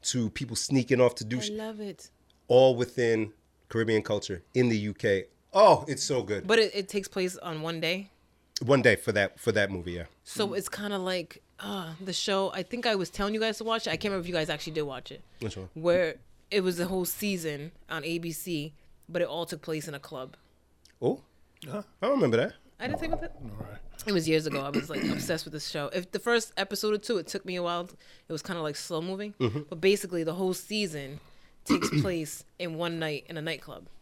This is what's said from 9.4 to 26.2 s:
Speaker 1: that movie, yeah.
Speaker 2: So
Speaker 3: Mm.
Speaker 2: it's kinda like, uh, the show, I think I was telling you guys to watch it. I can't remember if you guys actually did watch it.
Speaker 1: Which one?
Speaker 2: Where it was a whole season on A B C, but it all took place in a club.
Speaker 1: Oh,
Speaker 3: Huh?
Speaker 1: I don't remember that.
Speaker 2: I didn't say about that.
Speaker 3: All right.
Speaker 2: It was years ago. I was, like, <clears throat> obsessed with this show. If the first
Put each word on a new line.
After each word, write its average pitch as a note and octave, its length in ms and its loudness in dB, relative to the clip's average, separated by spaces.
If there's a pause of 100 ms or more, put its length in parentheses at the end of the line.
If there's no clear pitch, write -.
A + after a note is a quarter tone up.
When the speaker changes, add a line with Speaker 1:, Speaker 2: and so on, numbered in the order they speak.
Speaker 1:
that G2+ 180 4
movie, F2 220 -6
yeah. E2+ 120 -6 (200)
Speaker 2:
So - 240 -2
Speaker 3:
Mm. F#3+ 100 -2
Speaker 2:
it's F#3+ 100 -6
kinda G3+ 300 -6
like, F#3 440 -4 (160)
uh, G3 340 -8 (100)
the F#3+ 120 -6
show, G3 400 2
I F#3 80 -4
think A#3+ 240 -4
I A3+ 80 4
was F3+ 160 -2
telling G#3 240 -2
you A3 60 0
guys A3 180 0
to A3 60 -8
watch A3+ 220 0
it. A3 40 -2
I - 60 -2
can't - 160 -6
remember F#3 120 -2
if F3 40 -8
you F3 60 -4
guys D#3 140 2
actually D#3 260 -4
did D#3 80 0
watch C3 300 -8
it. C#3 100 -16 (180)
Speaker 1:
Which G#2+ 180 -6
one? F#2+ 160 -10
Speaker 2:
Where E3+ 420 2 (340)
it G3+ 120 2
was F3+ 180 0
a F3 60 0
whole F#3 180 -2
season E3 680 -4 (180)
on D#3 140 -6
A E3 140 -2
B E3+ 140 -6
C, D#3 400 -6 (380)
but E3+ 100 -2
it E3+ 80 0
all D#3+ 160 -4
took D#3+ 160 -8
place D#3 280 -6
in D3+ 60 -8
a C#3 60 -10
club. C3 360 -12 (680)
Speaker 1:
Oh, F#3 180 2 (500)
Speaker 3:
Huh? G3+ 120 -6 (180)
Speaker 1:
I F#3+ 60 0
don't C4+ 100 4
remember B2+ 220 6
that. E3+ 160 0 (240)
Speaker 2:
I A3 80 -6
didn't - 140 -4
say E4 60 -4
about D#4+ 140 -2
that. - 180 -10
Speaker 3:
All A#2+ 120 -12 (160)
right. - 120 -14 (280)
Speaker 2:
It G#3+ 60 0
was E3 160 2
years D#3 180 2
ago. C#3+ 160 -2
I C#3 80 -6
was, C#3+ 180 -2
like, C#3 160 -4
<clears throat> C#3 60 0
obsessed C#3 340 -2
with D#3 80 -12
this D3+ 160 -8
show. D3 240 -4
If F3+ 180 -4
the G3+ 80 -4
first A#3 380 0